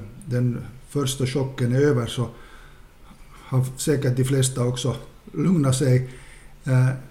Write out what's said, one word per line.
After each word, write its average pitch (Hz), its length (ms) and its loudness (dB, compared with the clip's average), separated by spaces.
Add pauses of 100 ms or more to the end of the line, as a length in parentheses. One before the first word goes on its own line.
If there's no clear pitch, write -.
(240)
den 123 400 -2 (240)
första 131 380 -2
chocken 131 480 -2
är 135 60 4
över 123 260 4
så 113 220 -4 (1160)
har 131 200 0 (120)
säkert 131 400 0
de 131 80 2
flesta 131 400 0
också 123 320 -2 (360)
lugnat 147 440 2
sig. 127 340 2 (540)
Eh, 127 240 4 (220)